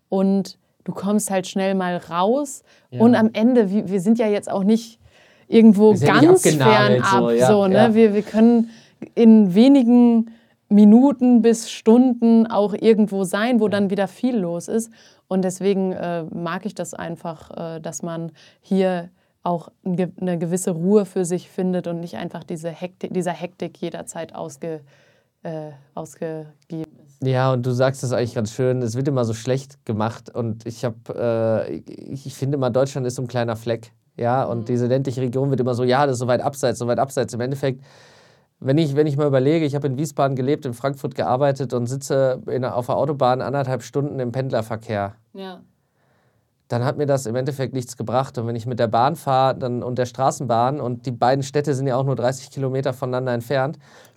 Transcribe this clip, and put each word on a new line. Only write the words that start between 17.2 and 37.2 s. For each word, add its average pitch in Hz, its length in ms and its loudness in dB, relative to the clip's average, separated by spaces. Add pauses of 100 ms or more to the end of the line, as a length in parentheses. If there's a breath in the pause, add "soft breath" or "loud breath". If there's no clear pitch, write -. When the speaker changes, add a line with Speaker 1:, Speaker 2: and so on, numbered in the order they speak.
Speaker 1:
äh, 160 40 -14
dass 165 220 -12
man 165 320 -10 (260 soft breath)
hier 185 500 -2 (340)
auch 170 260 -6 (160)
ein 180 100 -4
ge-, 180 240 -4
eine 180 180 -4
gewisse 180 340 -4
Ruhe 190 340 0
für 190 180 -4
sich 175 260 -6
findet 185 380 -4
und 170 140 -8
nicht 175 160 -14
einfach 170 260 -12
diese 165 260 -12
Hektik, 180 440 -12
dieser 180 180 -4
Hektik 170 460 -12
jederzeit 170 580 -12
ausge-, 160 460 -12 (640 soft breath)
äh, 156 260 -12 (260)
ausgegeben 160 960 -12 (140)
ist. - 200 -10
Speaker 2:
Ja, 131 280 0
und 123 120 -4
du 127 60 -2
sagst 131 320 0
es 120 80 -6
eigentlich 117 240 -2
ganz 110 160 -4
schön, 127 300 -2
es 117 140 -4
wird 139 120 -4
immer 131 160 0
so 113 100 -2
schlecht 131 520 -8
gemacht 110 500 -6
und 113 300 -8
ich 117 180 -12
hab, 113 120 -6 (200)
äh, 113 640 -2
ich, - 480 -16
ich 135 80 -14
finde 139 240 -4
immer, 131 140 0
Deutschland 131 360 -2
ist 123 80 -6
so 135 60 -8
ein 123 80 -8
kleiner 117 260 -4
Fleck, 117 380 -8 (240)
ja, 123 260 -2
und 117 160 -6
Speaker 1:
Mhm. 113 60 -8
Speaker 2:
diese 123 220 -2
ländliche 131 340 -2
Region 131 280 -2
wird 127 120 0
immer 123 140 -2
so, 123 100 -2
ja, 127 200 2
das 131 100 0
ist 117 40 -6
so 123 80 -4
weit 120 140 0
abseits, 135 380 -4
so 120 80 -4
weit 117 120 0
abseits. 131 340 -4